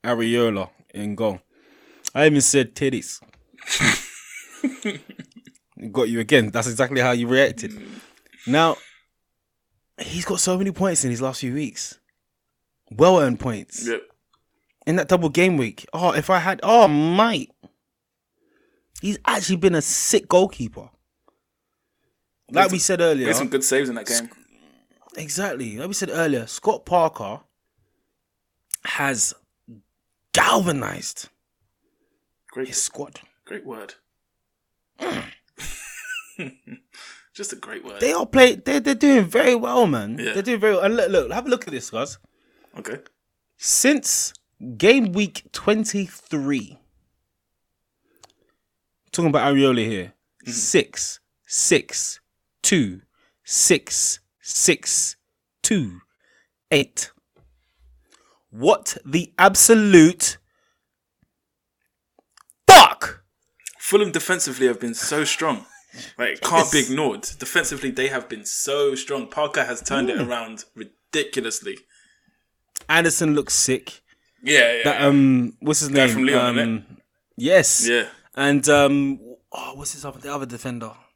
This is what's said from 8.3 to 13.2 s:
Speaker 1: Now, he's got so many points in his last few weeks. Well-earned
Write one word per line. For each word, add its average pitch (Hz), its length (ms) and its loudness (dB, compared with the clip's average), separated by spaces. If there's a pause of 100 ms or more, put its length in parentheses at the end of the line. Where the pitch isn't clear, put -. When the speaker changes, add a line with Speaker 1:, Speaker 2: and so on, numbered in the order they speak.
Speaker 1:
Now, 156 300 2 (1200)
he's 170 280 -10
got 180 140 -6
so 180 180 0
many 196 140 -2
points 175 320 -2
in 127 80 -2
his 120 100 -6
last 131 200 -6
few 127 120 -6
weeks. - 460 -8 (920)
Well-earned 147 480 4